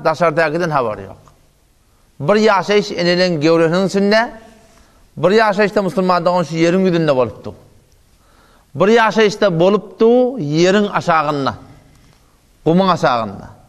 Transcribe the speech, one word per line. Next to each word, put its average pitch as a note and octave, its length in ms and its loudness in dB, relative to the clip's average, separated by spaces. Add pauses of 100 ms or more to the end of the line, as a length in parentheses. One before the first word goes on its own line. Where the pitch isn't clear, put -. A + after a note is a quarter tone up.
daşardakiden D#3+ 680 0
habar A#2 280 -2
ýok. F#2+ 240 -18 (1000)
Bir D#3 140 0
ýaşaýyş G#3 600 0
eneleň F3 460 0
gewresiniň E3 460 2
içinde, G3+ 440 0 (880)
bir D3+ 140 0
ýaşaýyş G#3 440 2
da G#3+ 80 2
musulmandygyň F3+ 600 0
şu D3+ 100 -8
ýeriň E3+ 340 2
ýüzünde E3 280 2
bolupdy. A2 500 -4 (1080)
Bir F#3 140 -4
ýaşaýyşda G#3 720 0
bolupdy G3+ 500 0 (320)
ýeriň F3+ 500 0
aşagynda, D3+ 640 -2 (1120)
gumuň F3+ 240 2
aşagynda. A#2 580 -2 (200)